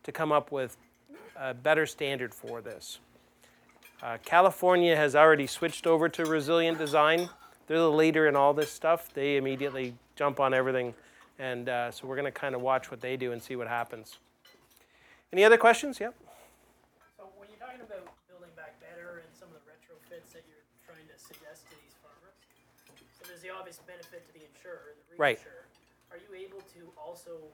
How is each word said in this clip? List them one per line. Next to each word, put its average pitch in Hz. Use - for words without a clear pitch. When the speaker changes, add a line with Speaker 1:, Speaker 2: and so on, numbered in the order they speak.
Speaker 1:
to -
come 156
up 147
with 135
a 131
better 151
standard 139
for 117
this. -
Uh, 117
California 180
has 147
already 147
switched -
over 165
to 165
resilient 160
design. 156
They're 160
the 165
leader 156
in 143
all 139
this 147
stuff. 165
They 143
immediately 135
jump 143
on 135
everything. 127
And, 123
uh, 120
so -
we're 131
gonna 139
kinda 131
watch 131
what 113
they 131
do 127
and 117
see 131
what 117
happens. 117
Any 185
other 220
questions? 233
Yep. -
Speaker 2:
So 190
when 202
you're 214
talking 254
about 202
building 175
back 160
better 170
and 160
some 180
of 156
the -
retrofits 160
that 165
you're 151
trying 160
to 160
suggest 156
to 160
these 143
farmers, 156
so -
there's 175
the 185
obvious 185
benefit 175
to -
the 156
insurer, 156
the -
Speaker 1:
Right. 135
Speaker 2:
reinsurer. -
Are 349
you 415
able 196
to 170
also -